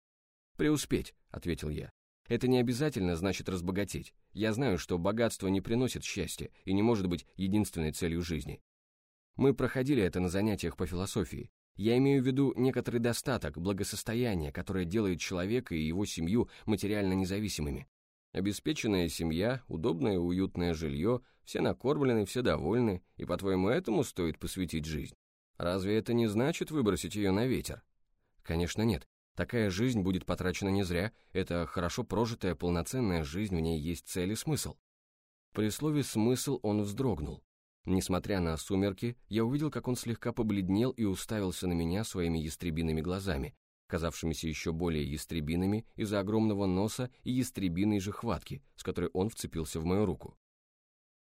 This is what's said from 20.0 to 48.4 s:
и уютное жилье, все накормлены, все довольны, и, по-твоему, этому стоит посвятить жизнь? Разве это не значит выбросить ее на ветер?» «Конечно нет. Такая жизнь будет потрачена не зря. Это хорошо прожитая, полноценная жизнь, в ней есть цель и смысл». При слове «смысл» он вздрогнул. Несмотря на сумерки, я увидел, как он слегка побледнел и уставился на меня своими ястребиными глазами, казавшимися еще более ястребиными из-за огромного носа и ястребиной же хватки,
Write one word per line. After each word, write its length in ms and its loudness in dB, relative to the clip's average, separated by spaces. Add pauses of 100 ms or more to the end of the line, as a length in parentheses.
и 20 2
уютное 560 0
жилье, 480 0 (220)
все 180 -4
накормлены, 640 2
все 160 -4
довольны, 640 2 (120)
и, 100 -8
по-твоему, 440 2
этому 340 2
стоит 360 -2
посвятить 460 -4
жизнь? 280 -6 (440)
Разве 400 0
это 160 0
не 120 4
значит 460 0
выбросить 440 0
ее 160 2
на 140 4
ветер?» 380 -2 (580)
«Конечно 400 -2
нет. 260 0 (280)
Такая 340 0
жизнь 320 0
будет 240 0
потрачена 440 -2
не 120 4
зря. 300 0 (200)
Это 360 0
хорошо 360 -2
прожитая, 520 0
полноценная 680 0
жизнь, 320 -4
в 40 2
ней 200 0
есть 280 -4
цель 240 -2
и 40 -2
смысл». 420 -4 (760)
При 160 2
слове 320 0
«смысл» 640 2
он 180 2
вздрогнул. 640 -2 (460)
Несмотря 520 2
на 160 0
сумерки, 580 0 (140)
я 160 2
увидел, 260 0
как 160 -4
он 80 0
слегка 380 -4
побледнел 580 2
и 140 0
уставился 600 -2
на 60 2
меня 300 2
своими 340 0
ястребиными 640 -2
глазами, 560 -2 (320)
казавшимися 640 -2
еще 240 -4
более 360 0
ястребиными 760 -2 (100)
из-за 240 -2
огромного 460 2
носа 440 0 (140)
и 80 -4
ястребиной 680 0
же 100 -6
хватки, 500 -6 (140)